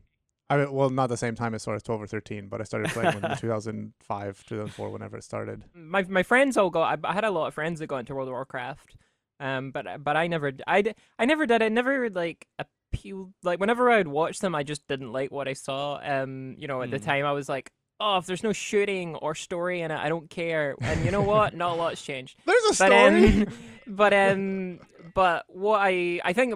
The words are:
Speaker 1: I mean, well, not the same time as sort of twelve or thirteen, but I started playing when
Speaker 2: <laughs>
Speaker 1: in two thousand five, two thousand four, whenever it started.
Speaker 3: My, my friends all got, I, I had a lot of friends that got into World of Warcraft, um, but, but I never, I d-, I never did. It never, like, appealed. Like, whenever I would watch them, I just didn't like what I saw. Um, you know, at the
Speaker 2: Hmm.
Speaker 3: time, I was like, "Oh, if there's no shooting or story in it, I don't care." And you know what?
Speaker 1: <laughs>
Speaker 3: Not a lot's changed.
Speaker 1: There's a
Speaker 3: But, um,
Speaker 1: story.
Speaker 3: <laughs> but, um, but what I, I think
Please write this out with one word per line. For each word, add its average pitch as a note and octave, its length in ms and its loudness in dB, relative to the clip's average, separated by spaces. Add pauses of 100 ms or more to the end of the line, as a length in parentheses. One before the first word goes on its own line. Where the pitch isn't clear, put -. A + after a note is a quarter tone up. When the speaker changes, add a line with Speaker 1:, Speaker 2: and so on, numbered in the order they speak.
(500)
Speaker 1:
I C#3+ 80 2
mean, C#3 140 -2
well, C3+ 180 2
not C3 160 0
the A#2+ 100 -2
same A#2 180 -4
time A2+ 200 -4
as G#2+ 80 -8
sort A2 140 -4
of G#2 60 -8
twelve A2 200 -4
or G#2 40 -10
thirteen, G#2 420 -10
but G#2+ 120 -8
I G#2+ 40 -8
started A2+ 260 -4
playing C#3+ 240 0
when G2+ 100 -6
Speaker 2:
<laughs> E3 80 -4
Speaker 1:
in - 60 -4
two A2+ 100 -6
thousand G#2+ 520 -6
five, G2+ 440 -10
two A#2 140 -10
thousand G#2 160 -8
four, G#2 160 -10
whenever G#2 260 -12
it A2 80 -16
started. G#2+ 480 -10
Speaker 3:
My, F3 300 -2
my F#3 200 0
friends B3+ 360 2
all G3 100 4
got, D#3 380 0
I, - 40 -2
I E3 40 -2
had G#3+ 100 -2
a A3 60 0
lot D#3+ 160 -2
of C#3 80 -8
friends D#3+ 240 -6
that D#3 80 -10
got C#3+ 120 -6
into B2 160 -10
World C3 140 -6
of B2+ 40 -8
Warcraft, C3 640 -10 (460)
um, C3+ 300 -4
but, B2 340 -8
but D3 120 0
I E3+ 100 2
never, D3+ 260 -2 (140)
I F#3 160 4
d-, G#3+ 100 -4 (260)
I A3+ 60 0
never D4+ 220 2
did. A3+ 160 4
It A3 100 2
never, B3 380 0
like, E3+ 360 -6 (120)
appealed. - 720 -10 (100)
Like, F3 180 0
whenever A#3 300 4
I A#3 80 6
would F3 100 2
watch D3+ 320 -2
them, F3+ 140 0
I D3 80 0
just C#3+ 260 -8
didn't C3+ 220 -6
like C3 200 -4
what C3+ 180 -6
I C3+ 60 -4
saw. C#3 480 -6
Um, C3+ 560 -4
you D3+ 100 -12
know, C3 140 -4
at B2+ 80 -6
the C3+ 80 -4
Speaker 2:
Hmm. G#2 60 -10
Speaker 3:
time, C#3+ 200 0
I D3 80 0
was C#3+ 160 -4
like, C3+ 240 -8 (300)
"Oh, G3+ 160 2
if E3 80 -4
there's F3+ 160 -6
no G#3+ 100 0
shooting F#3+ 640 -2
or D#3 180 -4
story F3+ 480 -4
in D#3+ 80 -2
it, D3+ 80 -2
I A2 100 -2
don't E3 200 -4
care." D#3+ 520 -2
And - 240 0
you F3 60 0
know G3+ 120 2
what? G#3 320 4
Speaker 1:
<laughs> E3+ 80 -6
Speaker 3:
Not F3 100 0
a E3 40 -2
lot's E3 260 -2
changed. C3 420 -10
Speaker 1:
There's G#4+ 360 4
a - 20 4
Speaker 3:
But, F#3+ 100 8
um, G3+ 360 10
Speaker 1:
story. G3+ 180 6 (220)
Speaker 3:
<laughs> - 180 -20
but, G3+ 260 4
um, G3 680 2 (340)
but F3+ 340 4
what G3+ 340 0
I, F3+ 420 0
I F3+ 80 0
think A#3 240 0